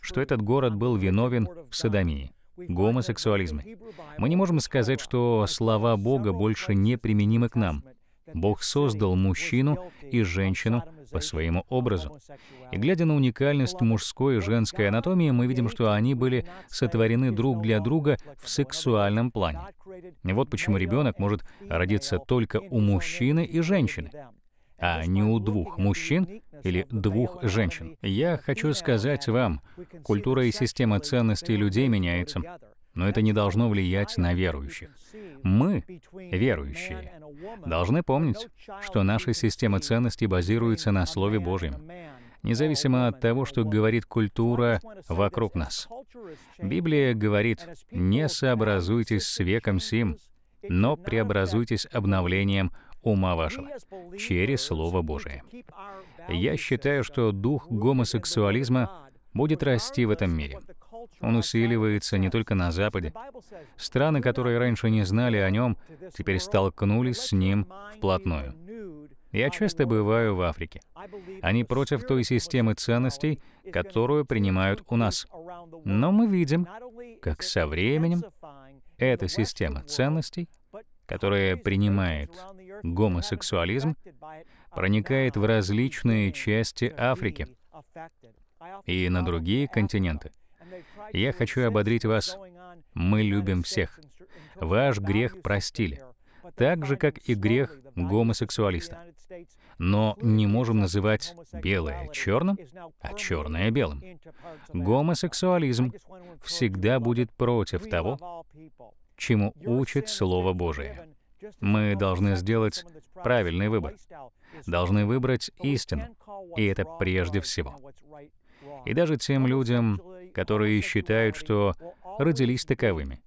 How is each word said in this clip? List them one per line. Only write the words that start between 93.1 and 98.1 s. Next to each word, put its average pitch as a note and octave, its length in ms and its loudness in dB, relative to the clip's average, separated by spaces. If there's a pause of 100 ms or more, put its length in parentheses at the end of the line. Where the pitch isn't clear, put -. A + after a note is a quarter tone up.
любим G2 420 0
всех. - 340 -4 (560)
Ваш A2+ 460 0
грех G2+ 420 0
простили, F#2+ 580 -2 (540)
так D3+ 320 0
же, C3+ 100 0
как D3 220 0 (100)
и B2 60 2
грех A2 420 2 (200)
гомосексуалиста. G2+ 1080 0 (760)